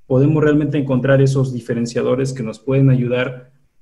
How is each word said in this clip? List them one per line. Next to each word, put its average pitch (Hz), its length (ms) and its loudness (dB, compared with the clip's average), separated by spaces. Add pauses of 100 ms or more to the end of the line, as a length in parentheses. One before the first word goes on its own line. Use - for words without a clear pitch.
podemos 147 380 2
realmente 151 340 2
encontrar 135 440 2
esos 135 320 0
diferenciadores 123 800 -4
que 120 100 -8
nos 110 160 -10
pueden 135 300 2
ayudar 123 600 -2 (300)